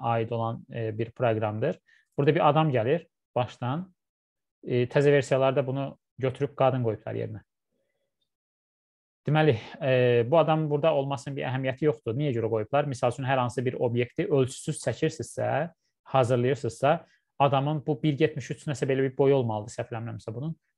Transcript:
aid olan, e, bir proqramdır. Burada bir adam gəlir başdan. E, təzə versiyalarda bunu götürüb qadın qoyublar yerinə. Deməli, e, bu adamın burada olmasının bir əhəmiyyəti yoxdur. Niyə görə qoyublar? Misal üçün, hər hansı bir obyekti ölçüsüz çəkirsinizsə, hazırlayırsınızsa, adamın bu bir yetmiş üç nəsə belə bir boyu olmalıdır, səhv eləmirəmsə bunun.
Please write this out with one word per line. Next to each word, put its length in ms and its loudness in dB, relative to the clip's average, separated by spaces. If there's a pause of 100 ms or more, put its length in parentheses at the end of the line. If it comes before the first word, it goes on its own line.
aid 320 -2
olan, 220 -4 (100)
e, 300 -6
bir 180 -6
proqramdır. 600 -2 (400)
Burada 160 4
bir 140 4
adam 260 4
gəlir 320 0 (280)
başdan. 520 -4 (760)
E, 300 0
təzə 220 4
versiyalarda 520 2
bunu 200 -6 (320)
götürüb 400 -4
qadın 260 2
qoyublar 320 -4
yerinə. 240 -8 (1900)
Deməli, 300 4 (240)
e, 500 4
bu 80 6
adamın 320 2
burada 240 2
olmasının 460 -4
bir 80 -4
əhəmiyyəti 400 -2
yoxdur. 320 -2
Niyə 160 0
görə 160 0
qoyublar? 400 0
Misal 220 0
üçün, 100 -8
hər 160 2
hansı 240 -2
bir 160 -2
obyekti 480 -2
ölçüsüz 560 0
çəkirsinizsə, 880 -4 (400)
hazırlayırsınızsa, 840 2 (440)
adamın 480 2
bu 160 0
bir 180 0
yetmiş 300 0
üç 180 -8
nəsə 180 -4
belə 220 0
bir 80 -8
boyu 240 4
olmalıdır, 380 -6
səhv 180 -8
eləmirəmsə 380 -10
bunun. 200 -8 (240)